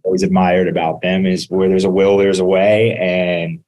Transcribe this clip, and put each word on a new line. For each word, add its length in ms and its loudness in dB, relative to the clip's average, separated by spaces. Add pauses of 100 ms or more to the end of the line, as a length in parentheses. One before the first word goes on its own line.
always 180 0
admired 440 2
about 340 -4
them 240 -2
is 240 -4
where 200 0
there's 140 2
a 60 0
will, 280 2
there's 220 2
a 60 0
way, 520 2
and, 680 -2